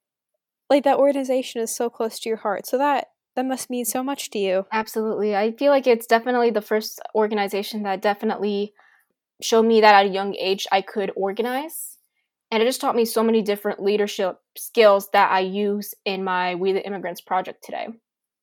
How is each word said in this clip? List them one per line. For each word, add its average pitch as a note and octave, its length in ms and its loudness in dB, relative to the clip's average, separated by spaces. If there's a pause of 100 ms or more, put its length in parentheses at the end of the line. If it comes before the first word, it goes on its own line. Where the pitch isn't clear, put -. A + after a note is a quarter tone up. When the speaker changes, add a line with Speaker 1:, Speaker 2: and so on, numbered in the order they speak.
(720)
Speaker 1:
like, C#4 140 4
that C#4 140 4
organization C4 640 0
is A3+ 140 -6
so A#3 160 -4
close A3+ 300 -6
to - 100 -8
your A3 80 -4
heart. - 280 -4
So B3+ 120 -2
that, C#4+ 300 0 (280)
that B3+ 80 -2
must C4 240 -6
mean B3 160 -4
so B3+ 180 -4
much - 280 -6
to A3 80 -6
you. F#3+ 320 0
Speaker 2:
Absolutely. A3 680 -2
I A3 160 0
feel C#4+ 180 2
like C4+ 160 2
it's A#3 200 2
definitely A#3 440 2
the G#3+ 120 -2
first G#3+ 380 -4 (140)
organization G#3 680 -2
that G3 180 -4
definitely G#3 720 -2 (680)
showed A3+ 240 4
me A3+ 140 6
that G#3+ 140 10
at G3+ 120 8
a F#3+ 80 -2
young G3 220 -2
age F#3+ 360 -4
I G3 100 2
could G3 340 -6
organize. A#3+ 840 -6 (520)
And A3+ 120 2
it A#3 40 4
just C4 140 -2
taught C4 160 -2
me A#3 80 4
so A3+ 180 0
many A3+ 200 4
different G3+ 400 -4
leadership G3+ 560 0 (180)
skills G3+ 560 4
that G3+ 200 4
I F#3+ 80 2
use G3+ 540 -4 (100)
in F#3+ 200 -4
my F3+ 300 -2
We F#3 180 0
the F#3+ 140 -4
Immigrants F3+ 340 -10
project - 440 -4
today. - 240 -10 (540)